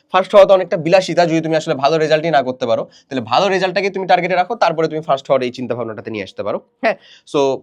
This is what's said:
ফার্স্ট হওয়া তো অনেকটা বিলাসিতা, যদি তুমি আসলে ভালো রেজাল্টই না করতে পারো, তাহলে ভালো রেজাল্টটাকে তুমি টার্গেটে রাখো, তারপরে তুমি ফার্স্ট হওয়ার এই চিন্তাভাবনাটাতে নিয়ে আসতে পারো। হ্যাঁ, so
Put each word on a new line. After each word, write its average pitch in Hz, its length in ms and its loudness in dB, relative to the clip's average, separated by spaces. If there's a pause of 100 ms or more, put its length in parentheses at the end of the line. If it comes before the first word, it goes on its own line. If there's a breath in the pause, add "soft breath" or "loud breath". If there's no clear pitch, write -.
(120 soft breath)
ফার্স্ট 185 240 0
হওয়া 202 100 10
তো 196 80 6
অনেকটা 185 240 0
বিলাসিতা, 175 480 2
যদি 165 160 0
তুমি 160 140 -2
আসলে 156 200 -2
ভালো 139 220 0
রেজাল্টই 156 400 0
না 139 60 4
করতে 127 220 -6
পারো, 117 180 0 (240 soft breath)
তাহলে 131 140 -6
ভালো 131 280 0
রেজাল্টটাকে 185 400 -2
তুমি 190 180 -8
টার্গেটে 180 280 2
রাখো, 180 200 -2
তারপরে 165 320 0
তুমি 156 140 -6
ফার্স্ট 139 260 -4
হওয়ার 135 160 0
এই 123 80 -4
চিন্তাভাবনাটাতে 113 600 -8
নিয়ে 107 120 -6
আসতে 98 200 -12
পারো। 117 180 -6 (200)
হ্যাঁ, 220 140 -2 (360 soft breath)
so 151 80 0 (240)